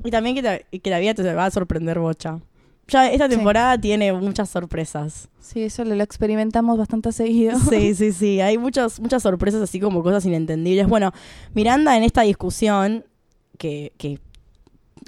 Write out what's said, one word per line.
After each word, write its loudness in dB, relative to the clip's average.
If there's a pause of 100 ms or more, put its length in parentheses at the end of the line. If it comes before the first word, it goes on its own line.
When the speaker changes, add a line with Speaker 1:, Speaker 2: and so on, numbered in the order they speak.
Speaker 1:
Y -6
también 0
que -4
la, -2
que -8
la 0
vida 0
te -2
va 0
a 0
sorprender -4
bocha. -6 (480)
Ya 6
esta 2
Speaker 2:
Sí. 2
Speaker 1:
temporada 2
tiene 0
muchas -4
sorpresas. -8 (120)
Speaker 2:
Sí, -8
eso -6
lo, -2
lo 0
experimentamos 0
bastante -2
seguido. 2 (100)
Speaker 1:
Sí, 4
sí, 2
sí. 0
Hay 2
muchas, -2
muchas -2
sorpresas, 0
así -4
como 0
cosas 2
inentendibles. 0
Bueno, 2 (420)
Miranda 4
en 4
esta 4
discusión, 0 (540)
que, -8
que -10 (880)